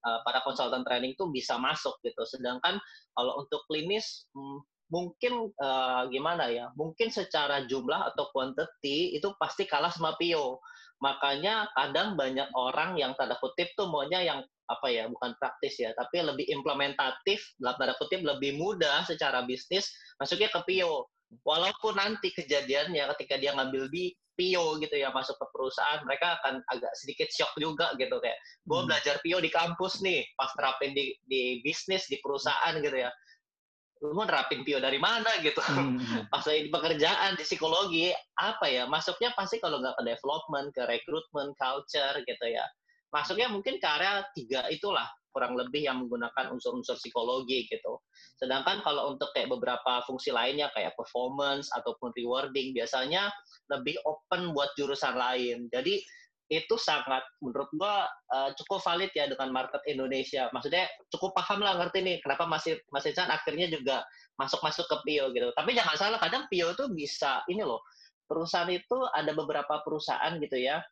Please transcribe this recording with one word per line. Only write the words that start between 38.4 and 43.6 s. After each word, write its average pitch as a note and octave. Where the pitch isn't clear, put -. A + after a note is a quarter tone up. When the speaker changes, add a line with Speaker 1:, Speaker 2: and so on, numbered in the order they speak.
Speaker 1:
ya, B2
masuknya D#3+
pasti G3
kalau D3+
nggak B2+
ke A#2+
development, C#3
ke C3
rekrutmen, C#3+
culture C#3
gitu A#2+
ya. A2+
Masuknya F#3
mungkin G3+